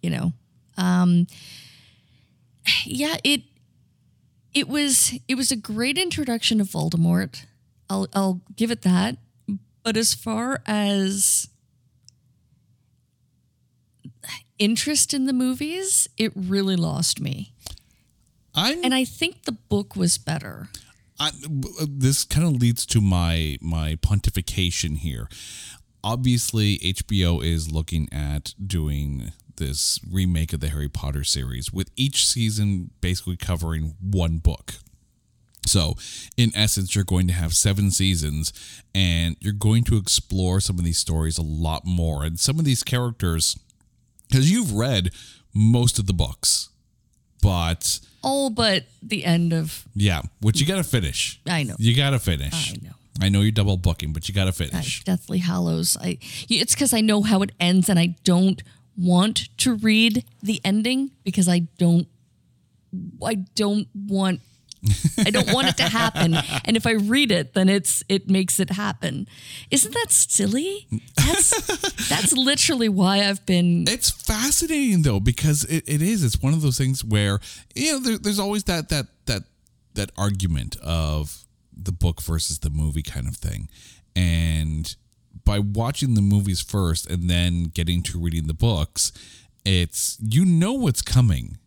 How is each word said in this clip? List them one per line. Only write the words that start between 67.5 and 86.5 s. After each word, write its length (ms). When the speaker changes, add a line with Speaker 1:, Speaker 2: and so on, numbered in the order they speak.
Speaker 1:
then 160
it's, 400
it 220
makes 280
it 120
happen. 580
Isn't 220
that 180
silly? 800
That's, 920
Speaker 2:
<laughs> 0
Speaker 1:
that's 240
literally 560
why 340
I've 220
been 420
Speaker 2:
It's 240
fascinating 920
though, 180
because 440
it, 220
it 140
is. 240
It's 180
one 120
of 80
those 160
things 260
where, 340
you 180
know, 80
there, 180
there's 200
always 260
that, 240
that, 180
that, 160
that 220
argument 640
of 640
the 160
book 300
versus 380
the 100
movie 320
kind 260
of 80
thing. 320
And 800
by 160
watching 540
the 80
movies 380